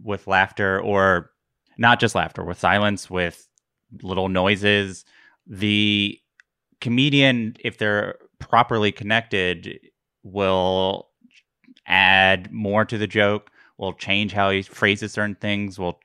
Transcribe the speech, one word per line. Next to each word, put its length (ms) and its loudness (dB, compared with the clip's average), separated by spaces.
with 240 -8
laughter, 540 0
or 500 0
not 240 4
just 140 0
laughter, 280 -4
with 160 -8
silence, 520 0
with 360 -6
little 300 -4
noises, 760 0
the 720 -2
comedian, 800 2
if 160 -8
they're 400 -2
properly 540 0
connected, 880 -4
will 840 -2
add 640 4
more 320 -2
to 120 -6
the 100 -2
joke, 440 0
will 160 -6
change 380 -4
how 180 0
he 120 0
phrases 500 -2
certain 220 -4
things, 420 -6
will 280 -6